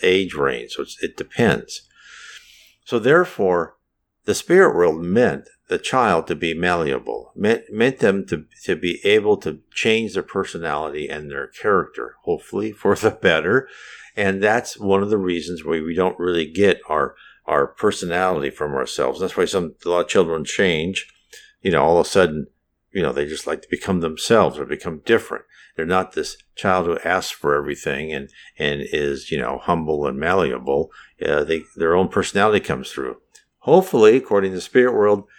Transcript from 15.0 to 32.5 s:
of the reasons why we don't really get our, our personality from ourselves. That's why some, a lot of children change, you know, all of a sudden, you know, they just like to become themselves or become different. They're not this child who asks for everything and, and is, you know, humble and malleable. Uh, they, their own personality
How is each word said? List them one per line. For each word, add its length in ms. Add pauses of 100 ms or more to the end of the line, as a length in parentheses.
of 60
the 80
reasons 480
why 160
we 120
don't 240
really 320
get 380
our, 280 (300)
our 220
personality 800
from 240
ourselves. 460
That's 160
why 80
some, 320 (100)
a 40
lot 160
of 20
children 380
change, 640 (500)
you 100
know, 120
all 160
of 60
a 40
sudden, 380 (460)
you 100
know, 80
they 160
just 180
like 160
to 80
become 300
themselves 580
or 80
become 400
different. 380 (320)
They're 100
not 280
this 240 (180)
child 320
who 120
asks 320
for 240
everything 580
and, 160 (280)
and 240 (100)
is, 380
you 80
know, 240
humble 460
and 100
malleable. 760 (320)
Uh, 200
they, 200 (120)
their 180
own 140
personality 540